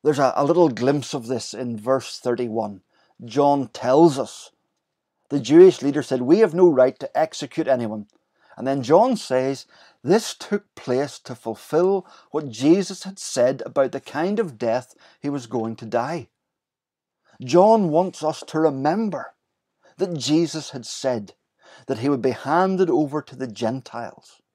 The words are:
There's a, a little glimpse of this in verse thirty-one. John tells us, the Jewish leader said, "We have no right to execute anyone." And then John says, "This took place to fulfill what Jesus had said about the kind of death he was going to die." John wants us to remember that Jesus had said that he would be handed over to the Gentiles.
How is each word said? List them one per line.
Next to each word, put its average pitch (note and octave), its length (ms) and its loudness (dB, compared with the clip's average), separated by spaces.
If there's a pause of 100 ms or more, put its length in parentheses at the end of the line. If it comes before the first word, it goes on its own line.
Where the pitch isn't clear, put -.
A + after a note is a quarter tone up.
There's D3 160 2
a, B2+ 160 2
a C3 80 0
little E3 240 4
glimpse B2+ 460 -2
of A2+ 120 -10
this B2 260 -6
in A#2 240 -8
verse B2 440 -2
thirty-one. A2+ 640 -4 (420)
John C#3 420 0
tells C#3 540 4
us, - 320 -10 (760)
the C#3+ 120 -2
Jewish E3 420 8
leader C#3+ 220 -2
said, B2+ 180 -4
"We D#3 160 4
have G#3+ 160 2
no F3+ 140 6
right C3 320 4
to - 180 -6
execute D#3 480 -4
anyone." A2 400 -2 (500)
And B2+ 120 -8
then C#3 160 -4
John G3+ 320 4
says, C3 500 -2 (380)
"This F#3+ 280 0
took - 440 -8
place C3+ 420 -4
to - 160 -14
fulfill F3 720 -2 (240)
what D3 180 -6
Jesus D#3+ 540 2
had F#2+ 160 -14
said C3 480 -2
about C3+ 240 -2
the C3+ 100 -10
kind F#3 380 -4
of D3+ 200 -6
death A#2 360 -4 (240)
he C#3+ 100 -8
was C3+ 200 -8
going A2+ 280 -4
to - 100 -16
die." A#2+ 420 -4 (1120)
John F#3 480 4
wants F3+ 320 -2
us D#3 240 -4
to D#3 140 -4
remember D#3 720 -2 (640)
that F3 180 -6
Jesus D3+ 560 -2
had B2 160 -12
said A#2 480 -6 (540)
that B2 100 -4
he B2+ 100 -2
would C3 140 0
be C3 80 2
handed F3+ 580 0
over D3 320 0
to - 140 -20
the B2+ 140 -8
Gentiles. A#2 920 -10 (140)